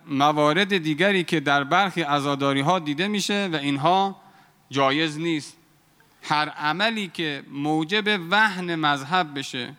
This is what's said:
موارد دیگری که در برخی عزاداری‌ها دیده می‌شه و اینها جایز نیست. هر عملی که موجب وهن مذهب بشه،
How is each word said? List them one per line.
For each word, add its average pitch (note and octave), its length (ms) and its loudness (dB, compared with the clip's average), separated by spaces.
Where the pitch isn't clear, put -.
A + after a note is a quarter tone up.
موارد D3+ 720 4
دیگری E3+ 460 2
که D#3+ 160 0
در C#3+ 240 2
برخی E3+ 380 2
عزاداری‌ها C#3+ 800 0
دیده D3+ 280 -2
می‌شه G3+ 440 -2
و D#3+ 40 -2
اینها E3 640 0
جایز C#3+ 500 0
نیست. D#3+ 380 -4
هر D3+ 260 0
عملی F#3+ 580 -2
که D3+ 440 -6
موجب D#3+ 800 -2
وهن F#3 460 0
مذهب D3 640 -2
بشه، C3 400 -8